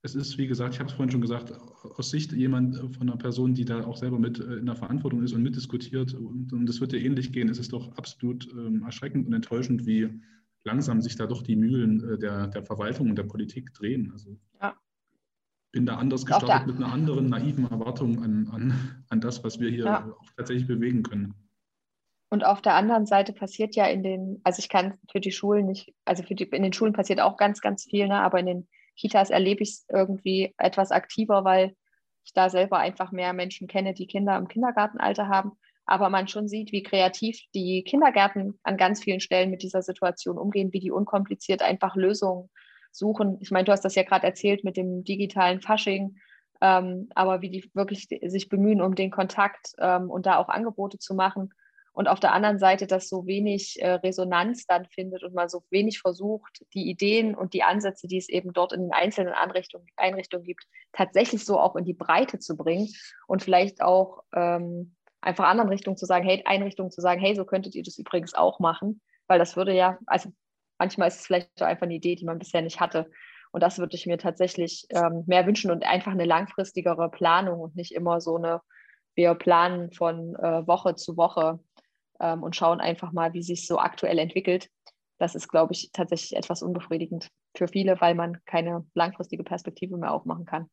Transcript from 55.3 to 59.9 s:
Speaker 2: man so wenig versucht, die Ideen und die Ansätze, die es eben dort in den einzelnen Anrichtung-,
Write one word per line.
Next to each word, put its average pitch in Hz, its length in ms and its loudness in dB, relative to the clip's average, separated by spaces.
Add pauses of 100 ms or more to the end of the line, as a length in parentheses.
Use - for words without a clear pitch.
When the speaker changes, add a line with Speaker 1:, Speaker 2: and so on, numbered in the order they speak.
Speaker 2:
man 175 160 -2
so 175 200 -10
wenig 208 300 0
versucht, 202 640 -4 (100)
die 190 160 -4
Ideen 208 460 2
und 185 180 -6
die 185 100 0
Ansätze, 208 440 0
die 185 100 -4
es 180 120 -6
eben 180 240 -4
dort 180 200 0
in 185 80 -4
den 175 120 -4
einzelnen 180 400 0
Anrichtung-, 180 520 -2 (120)